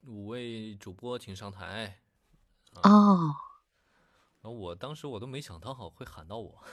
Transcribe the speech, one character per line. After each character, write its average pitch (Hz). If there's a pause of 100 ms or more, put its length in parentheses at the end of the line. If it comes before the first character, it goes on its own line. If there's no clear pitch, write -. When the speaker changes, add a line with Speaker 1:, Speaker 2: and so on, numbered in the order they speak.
Speaker 1:
五 104
位 113
主 98
播 120
请 98
上 101
台。 98 (720)
啊。 196
Speaker 2:
哦。 190 (1080)
Speaker 1:
然 110
后 120
我 90
当 123
时 151
我 123
都 120
没 135
想 87
到 117 (160)
会 -
喊 -
到 101
我。 -